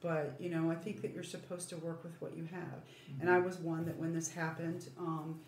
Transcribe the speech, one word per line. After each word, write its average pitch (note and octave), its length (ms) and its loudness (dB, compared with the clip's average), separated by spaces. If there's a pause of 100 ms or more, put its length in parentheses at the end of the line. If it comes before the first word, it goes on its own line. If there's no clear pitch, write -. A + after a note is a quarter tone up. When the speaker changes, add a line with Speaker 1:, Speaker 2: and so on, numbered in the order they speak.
Speaker 1:
but, D3+ 380 2
you F3+ 100 -2
know, E3 200 4
I E3 60 4
think G3+ 260 -4
that - 120 -2
you're E3+ 100 -4
supposed F3 460 -6
to F3 80 -6
work E3 260 -4
with E3 180 -10
what - 140 -6
you E3 100 -4
have. E3+ 380 -6 (380)
And F3 80 6
I F3+ 80 10
Speaker 2:
Mm-hmm. F3+ 80 8
Speaker 1:
was F3+ 140 0
one E3 260 2
that D#3+ 120 -2
when E3 160 2
this E3 180 2
happened, E3 580 -2 (100)
um, D#3+ 480 -2